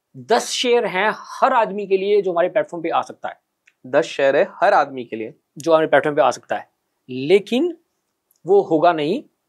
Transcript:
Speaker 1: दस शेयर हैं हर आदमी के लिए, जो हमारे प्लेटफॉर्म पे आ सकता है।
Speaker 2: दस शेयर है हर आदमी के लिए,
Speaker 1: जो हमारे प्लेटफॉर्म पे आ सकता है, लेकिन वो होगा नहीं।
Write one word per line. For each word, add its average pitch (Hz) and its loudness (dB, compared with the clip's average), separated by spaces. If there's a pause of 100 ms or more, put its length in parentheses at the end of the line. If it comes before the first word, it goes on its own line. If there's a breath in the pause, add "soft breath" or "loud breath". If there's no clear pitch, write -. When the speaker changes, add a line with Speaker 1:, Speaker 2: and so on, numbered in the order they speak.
(160)
Speaker 1:
दस 208 -2
शेयर 240 0
हैं 190 -2
हर - -2
आदमी 208 -2
के 190 2
लिए, 202 0
जो 185 -2
हमारे 170 0
प्लेटफॉर्म 165 -4
पे 165 -6
आ 139 0
सकता - -14
है। - -16 (460)
Speaker 2:
दस 139 2
शेयर 139 0
है 190 2
हर 190 0
आदमी 135 0
के 117 -12
लिए, 113 -10 (240)
Speaker 1:
जो 156 0
हमारे 160 4
प्लेटफॉर्म 147 2
पे 151 4
आ 127 4
सकता - -6
है, - -14 (420)
लेकिन 202 0 (680)
वो 196 4
होगा 165 2
नहीं। 165 -4 (240)